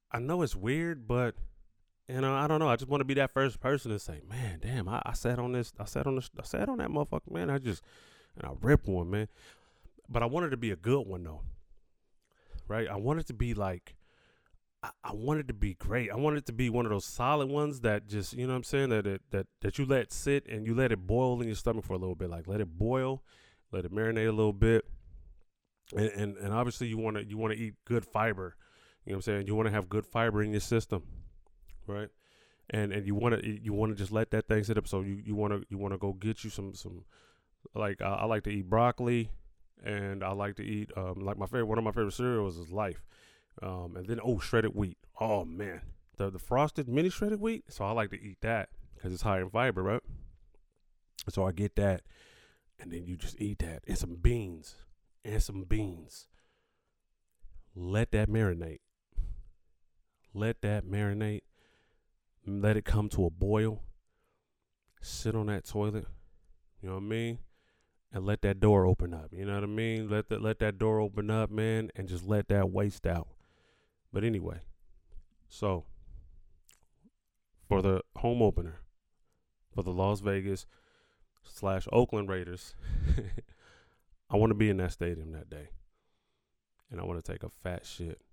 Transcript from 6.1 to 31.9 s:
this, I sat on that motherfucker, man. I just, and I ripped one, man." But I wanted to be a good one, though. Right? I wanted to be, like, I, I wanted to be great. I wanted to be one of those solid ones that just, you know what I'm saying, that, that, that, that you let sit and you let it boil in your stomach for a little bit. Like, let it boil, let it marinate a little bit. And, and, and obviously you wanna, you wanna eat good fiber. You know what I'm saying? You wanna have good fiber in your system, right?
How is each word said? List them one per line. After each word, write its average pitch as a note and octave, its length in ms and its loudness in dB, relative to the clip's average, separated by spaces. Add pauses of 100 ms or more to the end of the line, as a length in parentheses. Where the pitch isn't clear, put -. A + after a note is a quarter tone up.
this, - 220 -6
I - 60 -10
sat - 240 -2
on C4 100 -2
that - 120 -2
motherfucker, - 420 -2
man. F3 180 -2
I C#3 80 2
just, A#2+ 240 -4 (540)
and - 100 -10
I C#2 140 -8
ripped - 260 6
one, F2+ 240 0
man." G#2+ 180 -2 (800)
But A#2+ 140 0
I A#2 40 2
wanted D#3 240 0
to C3 80 -2
be A#2 120 0
a F#2+ 60 -2
good A#2 300 2
one, F2+ 180 -8
though. D#2 160 -10 (1300)
Right? A2 200 -2
I G2+ 80 -4
wanted C#3+ 320 -2
to B2+ 60 -8
be, A#2 200 -2
like, F#2+ 400 -4 (880)
I, - 80 -12 (140)
I - 100 -8
wanted C3+ 340 0
to A#2+ 60 -2
be G2+ 200 0
great. A2+ 360 -2
I G#2 60 -4
wanted D3 300 0
to B2 60 -8
be A#2+ 160 2
one A#2+ 160 2
of A2 60 0
those G2+ 140 0
solid C3+ 440 2
ones D3 340 0
that G#2 260 2
just, G2+ 240 -4
you B2 140 -4
know C3 60 0
what B2+ 60 2
I'm A#2+ 60 -4
saying, C#3 260 2
that, G#2+ 140 2
that, G2 160 -2 (100)
that, G2 160 0 (140)
that G2+ 180 -2
you C#3 80 2
let B2+ 260 2
sit C#3 360 0
and A2 180 -6
you A2+ 80 2
let B2+ 180 4
it F#2+ 140 -2
boil B2 340 4
in A#2 60 -2
your A2 100 -2
stomach A2 280 0
for - 100 -4
a F#2 40 -2
little F#2 180 -4
bit. F2+ 120 -4
Like, E2 200 -8
let G2+ 120 0
it E2+ 180 -4
boil, C3 440 2 (500)
let F#2 120 -2
it F2 100 -6
marinate A2 340 2
a A2 40 4
little G#2+ 200 4
bit. A2 320 6 (1080)
And, G#2+ 160 2
and, G2+ 280 -4
and G2+ 140 -4
obviously A#2+ 360 -2
you A2 100 -4
wanna, A2 240 -2
you G#2 160 -8
wanna A2 160 0
eat A2 200 -6 (100)
good A#2 200 2
fiber. G2 520 -2 (480)
You G2 80 -6
know G2 60 -2
what F#2+ 100 -6
I'm G#2+ 60 2
saying? G2+ 120 -2
You G#2 80 0
wanna A2 160 4
have G2+ 180 0
good G#2+ 180 0
fiber A2+ 360 2
in G#2 80 2
your G#2 100 2
system, A2 440 0 (840)
right? G#2 220 -6 (640)